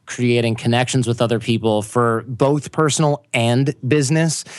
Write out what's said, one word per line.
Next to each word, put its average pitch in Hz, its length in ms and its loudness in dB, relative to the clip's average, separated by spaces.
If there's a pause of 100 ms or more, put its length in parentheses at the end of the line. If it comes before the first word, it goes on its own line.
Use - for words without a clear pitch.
creating 120 500 0
connections 120 520 0
with 117 140 -2
other 117 180 0
people 110 420 0
for 117 460 0
both 139 440 0
personal 151 600 0
and 123 400 2 (140)
business. 151 560 2 (140)